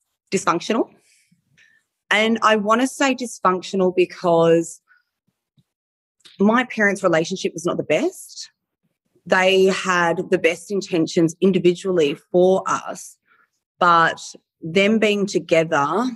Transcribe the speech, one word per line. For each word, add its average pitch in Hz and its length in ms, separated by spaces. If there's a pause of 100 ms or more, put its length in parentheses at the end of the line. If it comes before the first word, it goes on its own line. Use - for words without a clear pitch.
(300)
dysfunctional. 190 580 (1200)
And 220 320
I 214 140
wanna 220 300
say 269 280
dysfunctional 185 840
because 170 840 (1600)
my 220 260
parents' 202 380
relationship 175 520
was 165 100
not - 140
the 160 60
best. - 680 (760)
They 190 420
had 180 640
the 185 60
best 170 340
intentions 170 720
individually 175 800 (120)
for 185 360
us, - 500 (640)
but 170 400 (400)
them 196 380
being 208 260
together 165 800 (120)